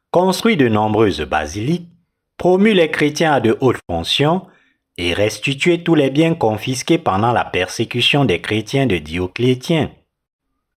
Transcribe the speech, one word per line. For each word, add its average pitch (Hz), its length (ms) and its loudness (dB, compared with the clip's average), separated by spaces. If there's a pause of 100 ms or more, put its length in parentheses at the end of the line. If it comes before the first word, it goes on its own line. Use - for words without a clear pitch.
(100)
construit 190 460 2
de 131 120 4
nombreuses 107 520 2
basiliques, 78 680 -4 (480)
promu 190 340 4
les 165 180 4
chrétiens 151 420 0
à 131 80 2
de 113 200 2
hautes 123 200 0 (100)
fonctions 139 560 -2 (500)
et 87 160 -4
restitué 139 680 -2
tous 165 140 2
les 139 140 2
biens 160 240 2
confisqués 127 640 -2
pendant 110 340 0
la 98 120 0
persécution 117 800 -2
des 92 160 0
chrétiens 110 460 -2
de 101 100 0
Dioclétien. 117 920 -2 (880)